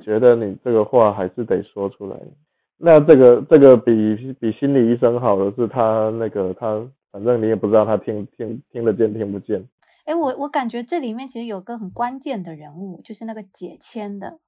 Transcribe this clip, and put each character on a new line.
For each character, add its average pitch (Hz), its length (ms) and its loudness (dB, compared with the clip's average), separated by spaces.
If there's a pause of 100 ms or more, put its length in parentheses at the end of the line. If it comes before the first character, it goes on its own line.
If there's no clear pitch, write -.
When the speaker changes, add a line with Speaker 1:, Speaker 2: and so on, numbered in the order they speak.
Speaker 1:
觉 107 160 -2
得 120 160 6
你 107 260 -6
这 127 80 -6
个 110 140 2
话 110 260 2
还 98 200 -4
是 123 120 -10
得 95 200 -4
说 98 260 -10
出 98 220 -14
来。 - 60 -14 (600)
那 160 240 6
这 151 160 6
个， 123 320 8
这 160 100 6
个 135 180 10
比， 113 640 0
比 113 140 -4
心 139 220 -2
理 120 180 2
医 120 60 0
生 120 200 2
好 117 180 0
的 98 200 -2
是 120 120 -2
他 110 500 -2
那 113 100 -6
个， 95 240 -6
他 110 320 -8 (280)
反 101 120 -14
正 120 160 0
你 110 60 -2
也 110 80 0
不 104 120 -4
知 101 60 -2
道 107 140 4
他 110 100 0
听， 107 300 -8 (100)
听， 117 240 -12 (100)
听 120 140 -8
得 110 80 2
见 104 220 -2
听 104 180 -8
不 101 60 -10
见。 98 260 -8 (400)
Speaker 2:
哎， 302 100 -6
我， 294 260 -4
我 285 80 -8
感 277 200 -6
觉 240 140 -10
这 339 160 -8
里 240 160 -8
面 262 120 -14
其 269 140 -16
实 240 60 -12
有 202 140 -10
个 240 180 -14
很 196 120 -14
关 247 280 -8
键 254 240 -10
的 170 120 -16
人 151 200 -20
物， 185 280 -16
就 220 120 -20
是 226 100 -18
那 226 80 -12
个 214 100 -16
解 - 380 -18
签 202 380 -14
的， 196 280 -16